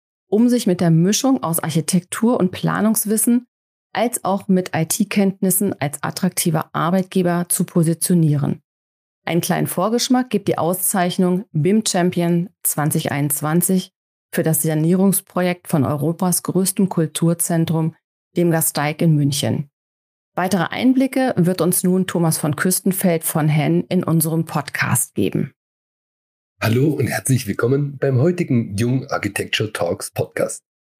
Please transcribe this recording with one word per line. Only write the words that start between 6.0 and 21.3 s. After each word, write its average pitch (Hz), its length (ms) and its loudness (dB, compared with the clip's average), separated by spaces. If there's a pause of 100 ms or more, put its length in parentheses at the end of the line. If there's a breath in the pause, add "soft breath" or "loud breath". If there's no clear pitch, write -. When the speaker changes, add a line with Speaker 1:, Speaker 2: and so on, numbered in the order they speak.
Speaker 1:
attraktiver 170 720 -2
Arbeitgeber 175 720 0
zu - 140 -2
positionieren. 160 1000 2 (640)
Einen 170 180 0
kleinen 156 260 -2
Vorgeschmack 240 600 0
gibt 202 180 -2
die - 100 0
Auszeichnung 180 920 0
bim 185 340 2
Champion 175 640 0 (140)
zwanzig 156 480 -2
einundzwanzig 156 800 0 (400)
für - 100 -2
das 160 200 0
Sanierungsprojekt 180 1080 0
von 147 160 2
Europas 165 580 -2
größtem 185 460 0
Kulturzentrum, 165 1040 0 (420)
dem 175 140 2
Gasteig 156 500 -2
in 165 140 4
München. 143 560 0 (680)
Weitere 180 280 0
Einblicke 262 720 0